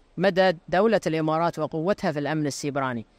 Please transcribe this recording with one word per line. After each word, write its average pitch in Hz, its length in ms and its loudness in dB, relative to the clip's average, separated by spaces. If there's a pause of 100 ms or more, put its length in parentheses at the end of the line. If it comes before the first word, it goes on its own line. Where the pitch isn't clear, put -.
(160)
مدى 185 360 4 (160)
دولة 190 380 4
الإمارات 160 520 0
وقوتها 160 540 -2
في 147 60 -6
الأمن 151 280 -2
السيبراني. 131 600 -4 (120)